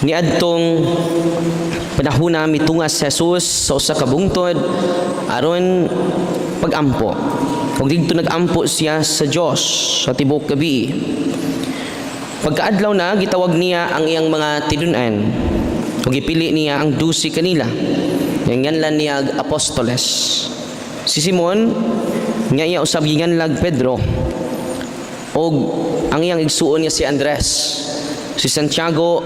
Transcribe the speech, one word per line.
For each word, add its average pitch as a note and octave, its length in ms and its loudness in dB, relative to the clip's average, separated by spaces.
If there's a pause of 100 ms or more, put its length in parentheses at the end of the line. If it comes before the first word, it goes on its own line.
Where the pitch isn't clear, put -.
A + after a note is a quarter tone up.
Niadtong E3 800 2 (1120)
panahona D#3 480 2
mitungas D#3 480 2
si D3 160 0
Jesus E3+ 320 2
sa - 400 0
usa D3+ 160 0
ka C#3+ 80 2
bungtod F3 480 2 (800)
aron F3 560 2 (720)
pag-ampo. B2+ 500 0 (640)
Ug C3+ 140 0
didto E3 260 2
nag-ampo E3+ 480 0
siya D#3 400 0
sa D3 240 0
Dios D3+ 320 0 (460)
sa B2+ 100 0
tibuok D3 400 0
gabii. C3+ 280 2 (1600)
Pagkaadlaw G3 480 2
na, F#3+ 240 2
gitawag F3+ 400 2
niya F3 400 0
ang D#3 80 2
iyang D#3+ 240 2
mga D3+ 400 0
tidun-an. D3 440 2 (920)
Ug B2+ 80 2
gipili E3 400 0
niya D3+ 260 0
ang D3+ 140 2
dusi D#3 400 0
kanila. D#3+ 320 2 (800)
Ang A#2+ 160 2
nganlan D#3 400 0
niya D3 140 0 (260)
apostoles. C3 640 0 (1040)
Si - 100 0
Simon, F#3 540 2 (800)
nga D3 100 2
iya D#3+ 220 2
usab D#3+ 180 0
ginganlag D#3+ 540 2
Pedro. B2+ 400 2 (1400)
Ug D#3+ 200 2 (580)
ang D3 80 0
iyang F3 180 2
igsuon D#3+ 460 2
nga D3+ 80 0
si - 100 0
Andres, C#3 440 0 (880)
si - 100 -2
Santiago D#3+ 800 2